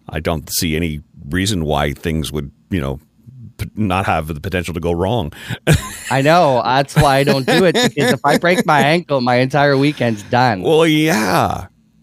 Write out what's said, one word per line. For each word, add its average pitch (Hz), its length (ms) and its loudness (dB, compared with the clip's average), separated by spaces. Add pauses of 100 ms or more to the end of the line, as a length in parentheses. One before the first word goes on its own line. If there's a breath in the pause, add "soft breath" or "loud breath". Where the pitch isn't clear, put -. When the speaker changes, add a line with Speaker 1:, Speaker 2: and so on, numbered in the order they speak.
Speaker 1:
I 80 120 -6
don't 82 300 -4
see 78 260 -2
any 78 240 -4 (300)
reason 92 340 -2
why 73 280 -2
things 78 380 -4
would, 71 200 -8 (200)
you 95 100 -2
know, 69 200 -6 (580)
p-, - 160 -8
not 98 320 -2
have 80 220 -2
the 76 120 -8
potential 87 340 -6
to 87 60 -6
go 85 120 -2
wrong. 90 400 -2 (380 loud breath)
<laughs> - 400 -2
Speaker 2:
I 131 120 0
know. 147 420 4
That's 131 300 0
why 147 220 4
I 139 80 2
don't 135 220 0
do 233 180 2
it, 165 100 4
because 185 380 2
if 139 120 -2
I 147 140 4
break 180 280 2
my 151 140 4
ankle, 147 400 0
my 123 160 2
entire 139 400 2
weekend's 127 480 0
done. 120 380 0
Speaker 1:
Well, 156 240 4
yeah. 160 800 0 (360)